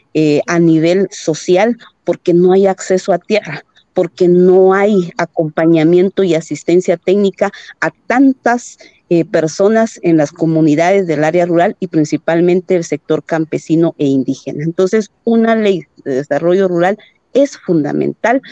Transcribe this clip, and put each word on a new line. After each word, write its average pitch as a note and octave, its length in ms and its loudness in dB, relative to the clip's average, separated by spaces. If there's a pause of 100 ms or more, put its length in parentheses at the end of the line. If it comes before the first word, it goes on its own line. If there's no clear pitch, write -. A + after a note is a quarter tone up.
(120)
eh, D3+ 340 0
a E3+ 120 -2
nivel E3+ 520 2
social, F#3 680 -2 (260)
porque F3 300 -2
no F3+ 180 4
hay G3 140 2
acceso F#3+ 460 -2
a E3+ 60 0
tierra, F#3 460 -6 (280)
porque F3+ 360 0
no F3+ 440 4
hay G3 460 0
acompañamiento E3 1040 0
y F3 120 0
asistencia E3+ 640 -2
técnica G3 540 -2 (300)
a D#3+ 100 -4 (160)
tantas, B3 720 -2 (320)
eh, E3+ 140 2
personas G3 800 -2
en E3 120 2
las D3 140 0
comunidades D#3+ 800 0
del D3+ 160 -2
área E3+ 200 0
rural F3 360 0
y F#3 80 -6
principalmente E3+ 880 0
el E3+ 80 -4
sector D3+ 400 -6
campesino D#3+ 720 -2
e D3 80 -2
indígena. C3+ 560 -4
Entonces, F#3 480 -2 (140)
una A3+ 320 0
ley G3 260 -2 (220)
de C3+ 100 -6
desarrollo E3 540 -2
rural F3+ 300 -2 (360)
es C#4 240 0
fundamental D3+ 840 -2 (120)